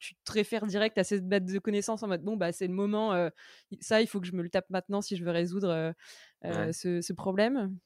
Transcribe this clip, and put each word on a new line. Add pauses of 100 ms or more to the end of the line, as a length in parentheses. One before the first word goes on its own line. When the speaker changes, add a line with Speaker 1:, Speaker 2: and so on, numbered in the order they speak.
Speaker 1:
tu (100)
te
réfères
direct
à
cette
base
de
connaissances
en
mode, «
Bon,
bah,
c'est
le
moment,
euh, (500)
ça,
il
faut
que
je
me
le
tape
maintenant
si
je
veux
résoudre,
euh, (520)
euh,
Speaker 2:
Ouais.
Speaker 1:
ce,
ce
problème. »